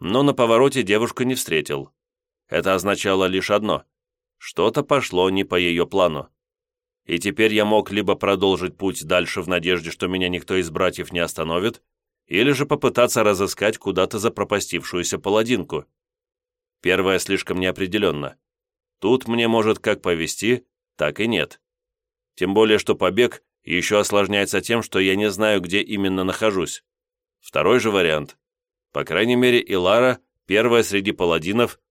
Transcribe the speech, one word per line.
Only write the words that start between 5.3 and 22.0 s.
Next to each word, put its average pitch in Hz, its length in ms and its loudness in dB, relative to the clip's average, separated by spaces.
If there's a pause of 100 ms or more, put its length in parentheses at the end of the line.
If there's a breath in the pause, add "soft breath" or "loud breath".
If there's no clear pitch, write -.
по - 100 -6
ее 87 320 0
плану. 80 440 0 (760)
И 87 140 -4
теперь 101 340 0
я 107 140 2
мог 107 240 2
либо 101 240 0
продолжить 92 640 0
путь 95 260 -6
дальше 90 380 -2
в 82 60 -10
надежде, 87 420 -2
что 92 180 -6
меня 92 220 -2
никто 90 260 -6
из 87 140 -2
братьев 87 420 -4
не 87 60 -4
остановит, 85 640 -4 (440)
или 120 260 2
же 139 120 0
попытаться 127 580 0
разыскать 101 540 0
куда-то 95 420 -2
запропастившуюся 98 1000 -4
паладинку. 104 640 -2 (960)
Первое 92 380 2
слишком 92 420 -4
неопределенно. 92 800 -2 (600)
Тут 120 300 0
мне 117 180 2
может 110 320 2
как 104 220 -2
повезти, 90 640 -2 (320)
так 76 240 -2
и 104 60 -2
нет. 104 340 -4 (760)